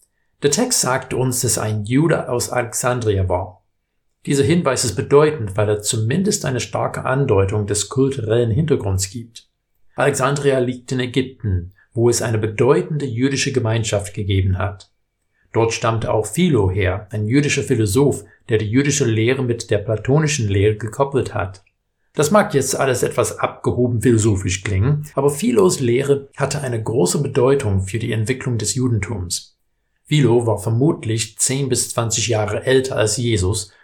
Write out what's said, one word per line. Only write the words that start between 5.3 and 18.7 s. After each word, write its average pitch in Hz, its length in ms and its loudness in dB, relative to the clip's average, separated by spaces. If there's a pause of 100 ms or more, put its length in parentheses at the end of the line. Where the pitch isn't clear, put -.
weil 107 140 2
er 104 140 0
zumindest 135 640 0
eine 127 140 -2
starke - 460 -4
Andeutung 107 640 2
des - 220 -2
kulturellen 120 600 2
Hintergrunds 107 600 0
gibt. - 380 -16 (460)
Alexandria 135 640 2
liegt 123 340 -4
in 131 80 0
Ägypten, 110 720 -2 (200)
wo 117 160 4
es 113 140 0
eine 113 160 0
bedeutende 139 640 0
jüdische 127 460 0
Gemeinschaft 110 640 -2
gegeben 95 420 0
hat. 98 300 -8 (640)
Dort 113 200 2
stammte 113 400 -2
auch 110 140 0
Philo 131 440 2
her, 92 400 -2
ein 107 140 -4
jüdischer 139 380 0
Philosoph, 123 600 2 (240)
der 113 100 2
die 104 140 -2